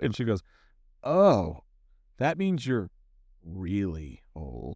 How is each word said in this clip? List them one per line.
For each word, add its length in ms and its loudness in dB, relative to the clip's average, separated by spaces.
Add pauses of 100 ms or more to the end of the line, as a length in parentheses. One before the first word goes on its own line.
And 120 0
she 100 -4
goes, 180 0 (600)
Oh, 600 4 (540)
that 200 0
means 280 0
you're 240 0 (540)
really 760 -4 (120)
old. 420 -10